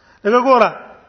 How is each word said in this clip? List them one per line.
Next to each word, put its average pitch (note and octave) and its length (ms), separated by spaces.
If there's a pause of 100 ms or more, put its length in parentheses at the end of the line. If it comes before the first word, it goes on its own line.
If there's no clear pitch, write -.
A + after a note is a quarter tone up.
(240)
لکه A3+ 160
ګوره، B3 300 (380)